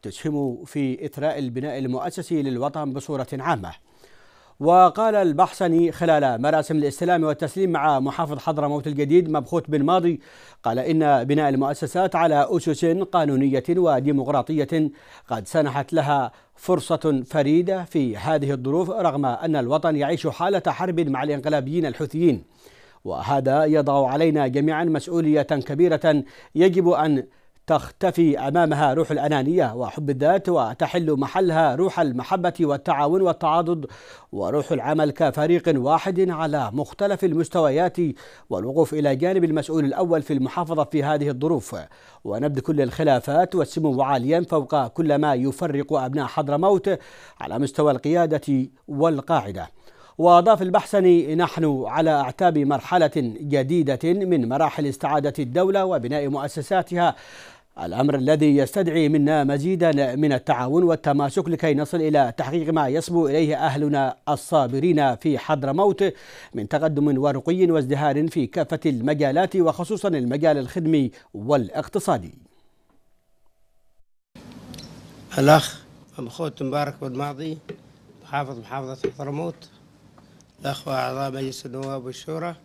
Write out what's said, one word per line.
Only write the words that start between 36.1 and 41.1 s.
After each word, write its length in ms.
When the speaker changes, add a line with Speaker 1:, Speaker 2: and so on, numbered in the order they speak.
Speaker 1:
على 420
مختلف 520
المستويات، 720
والوقوف 440
إلى 220
جانب 280
المسؤول 400
الأول 380
في 100
المحافظة 520
في 180
هذه 260